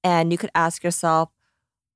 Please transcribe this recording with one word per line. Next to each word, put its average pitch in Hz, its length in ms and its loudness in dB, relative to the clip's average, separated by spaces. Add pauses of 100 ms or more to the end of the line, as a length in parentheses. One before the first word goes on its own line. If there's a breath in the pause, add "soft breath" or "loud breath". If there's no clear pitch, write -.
and 170 280 2
you 170 60 -2
could - 180 -8
ask 170 280 0
yourself, 165 460 0 (680)